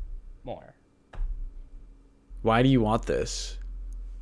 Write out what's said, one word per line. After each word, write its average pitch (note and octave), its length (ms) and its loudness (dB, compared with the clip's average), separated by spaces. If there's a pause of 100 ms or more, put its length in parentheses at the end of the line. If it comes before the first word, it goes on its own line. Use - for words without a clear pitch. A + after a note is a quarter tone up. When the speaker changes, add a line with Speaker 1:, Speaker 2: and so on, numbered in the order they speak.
(440)
Speaker 1:
more. - 320 -12 (1700)
Speaker 2:
Why A2+ 220 6
do C3+ 60 8
you C3 100 8
want A2 260 4
this? - 520 -2 (640)